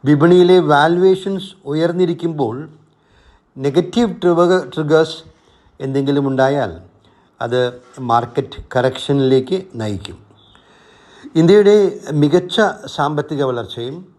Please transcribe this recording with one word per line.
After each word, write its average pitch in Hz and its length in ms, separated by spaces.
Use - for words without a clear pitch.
വിപണിയിലെ 175 540
വാല്യുവേഷൻസ് 180 920
ഉയർന്നിരിക്കുമ്പോൾ 160 1040
നെഗറ്റീവ് 175 640
ട്രിഗ-, 175 440
ട്രിഗേഴ്സ് 156 420
എന്തെങ്കിലും 139 480
ഉണ്ടായാൽ 131 520
അത് 123 400
മാർക്കറ്റ് 120 640
കറക്ഷനിലേക്ക് 131 880
നയിക്കും. 104 420
ഇന്ത്യയുടെ 202 640
മികച്ച 156 500
സാമ്പത്തിക 147 580
വളർച്ചയും 127 640